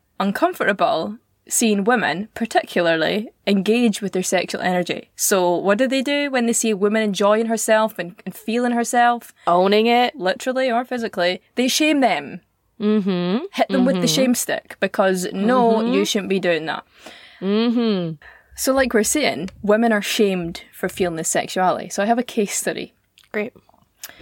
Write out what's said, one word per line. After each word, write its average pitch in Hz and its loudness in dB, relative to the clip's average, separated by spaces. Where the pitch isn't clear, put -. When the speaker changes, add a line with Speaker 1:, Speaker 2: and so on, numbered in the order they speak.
Speaker 1:
uncomfortable 202 0
seeing 208 2
women, 208 0
particularly, 175 0
engage 208 2
with 190 -4
their 185 -2
sexual - -2
energy. 180 -2
So 180 2
what 202 2
do 262 2
they 269 0
do 285 -2
when 247 0
they 233 2
see 226 0
a 208 0
woman 208 0
enjoying 208 2
herself 220 0
and, 175 -10
and 185 -10
feeling 240 -2
herself? 240 0
Speaker 2:
Owning 196 4
it. 240 2
Speaker 1:
Literally 254 -2
or 240 -2
physically. 190 -4
They 254 0
shame 302 2
them. 175 0
Speaker 2:
Mm-hmm. 202 0
Speaker 1:
Hit - 0
them - 2
with - 2
the - -2
Speaker 2:
Mm-hmm. - 0
Speaker 1:
shame 247 2
stick - -6
because, 190 0
no, 233 2
Speaker 2:
Mm-hmm. 220 0
Speaker 1:
you 196 2
shouldn't 196 -4
be 190 0
doing 165 0
that. - -8
Speaker 2:
Mm-hmm. 208 0
Speaker 1:
So - 0
like 262 2
we're 220 4
saying, 233 -2
women 220 4
are 208 0
shamed 185 -2
for - -6
feeling 175 -2
this 160 -4
sexuality. 180 -2
So - -4
I 202 -2
have 233 2
a 247 0
case - -4
study. - -6
Speaker 2:
Great. 214 -6